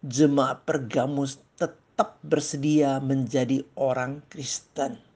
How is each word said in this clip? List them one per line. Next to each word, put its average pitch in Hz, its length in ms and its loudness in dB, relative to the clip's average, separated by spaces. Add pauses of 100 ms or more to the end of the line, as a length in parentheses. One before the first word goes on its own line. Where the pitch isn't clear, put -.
jemaat 135 640 2
Pergamus 139 720 -2 (160)
tetap - 640 -4
bersedia 147 800 2
menjadi 131 640 0 (160)
orang 131 480 -2
Kristen. - 720 -8 (160)